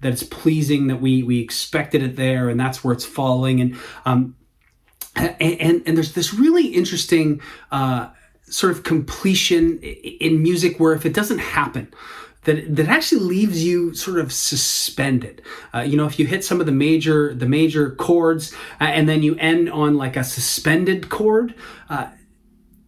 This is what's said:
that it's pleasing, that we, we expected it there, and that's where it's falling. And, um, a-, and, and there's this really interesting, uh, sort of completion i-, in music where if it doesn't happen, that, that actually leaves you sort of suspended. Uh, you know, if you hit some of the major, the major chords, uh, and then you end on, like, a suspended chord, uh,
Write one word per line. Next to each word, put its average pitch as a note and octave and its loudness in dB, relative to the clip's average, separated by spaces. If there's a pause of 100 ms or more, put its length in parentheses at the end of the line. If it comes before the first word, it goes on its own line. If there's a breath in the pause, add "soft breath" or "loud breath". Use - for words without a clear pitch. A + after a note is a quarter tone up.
that C3 -2
it's B2 -6
pleasing, D3 0
that B2+ -2
we, C3 2
we A#2+ 0
expected C#3+ -4
it B2+ -4
there, C3 0
and A#2 -2
that's B2+ -4
where B2+ 0
it's A#2+ -4
falling. B2+ 0
And, B2 0 (260 loud breath)
um, B2+ 2 (800)
a-, - -4
and, E3 2
and D#3+ 2
there's D#3 -2
this F3 -2
really D#4 4
interesting, E3 0 (300 loud breath)
uh, B2+ -2 (380 soft breath)
sort - 0
of D#3+ -6
completion E3 0
i-, - -16
in D#3+ -2
music E3+ 2
where D#3+ 6
if D#3 -2
it D#3 0
doesn't G#3 0
happen, - -4 (480 loud breath)
that, D3+ 0
that D3+ 2
actually D4+ 2
leaves F3+ 0
you F3 0
sort F#3 -4
of C3+ -2
suspended. - -2 (320 loud breath)
Uh, A#2+ -4
you C#3+ 0
know, D3+ 2
if D3 -4
you D3 2
hit F#3+ -4
some F3+ 0
of E3+ 0
the D3 0
major, D3+ 2
the B2 -4
major D3 2
chords, E3 2 (280 loud breath)
uh, D3 2
and D#3 2
then D#3 2
you D3+ 2
end E3 2
on, D3+ 2
like, C3 -4
a B2+ -2
suspended F3 -2
chord, A3 0 (340 loud breath)
uh, C#3+ -8 (800)